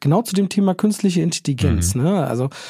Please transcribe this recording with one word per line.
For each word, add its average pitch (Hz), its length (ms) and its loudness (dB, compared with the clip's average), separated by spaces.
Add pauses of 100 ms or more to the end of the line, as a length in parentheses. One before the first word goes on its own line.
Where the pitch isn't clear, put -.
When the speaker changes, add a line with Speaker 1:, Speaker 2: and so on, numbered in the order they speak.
Speaker 1:
genau 160 200 2
zu 233 140 -4
dem 196 160 0
Thema 196 240 2
künstliche 196 480 0
Intelligenz, 95 720 0
Speaker 2:
Mhm. 123 80 -2
Speaker 1:
ne? 180 240 2
Also 127 240 -2 (200)